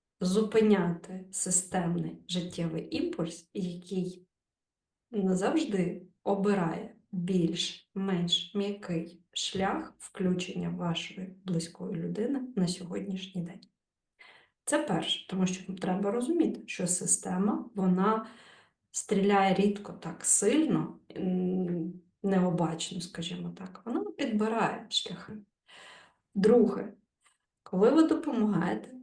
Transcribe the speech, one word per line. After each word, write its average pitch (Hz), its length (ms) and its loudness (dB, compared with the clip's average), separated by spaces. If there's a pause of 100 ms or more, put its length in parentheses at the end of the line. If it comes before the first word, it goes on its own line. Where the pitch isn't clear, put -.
(200)
зупиняти 185 1080 2
системний 170 880 0 (100)
життєвий 170 680 -4
імпульс, - 580 -4
який 180 720 -6 (840)
назавжди 190 920 0 (220)
обирає 196 720 0 (160)
більш-менш 180 1400 -2
м'який 196 680 -4 (120)
шлях - 680 -2
включення 180 680 -2
вашої 175 760 -6
близької 175 500 -4
людини 202 460 -2 (160)
на 180 120 2
сьогоднішній 185 760 -6
день? - 180 -10 (1040)
Це 294 140 2
перше, - 500 -2
тому 185 180 2
що - 260 -4
треба 202 380 0
розуміти, 247 560 0
що - 200 -4
система, 190 880 0
вона 190 520 2 (640)
стріляє 196 640 4
рідко 202 380 2
так - 320 -10
сильно, 226 760 2 (180)
м, 180 760 0 (300)
необачно, 180 800 0
скажімо 175 580 -8
так, 185 260 -16
вона 302 200 -4
підбирає 220 840 -2
шляхи. - 420 -6 (1040)
Друге, 220 580 6 (680)
коли 202 280 4
ви 320 120 8
допомагаєте, 214 1000 0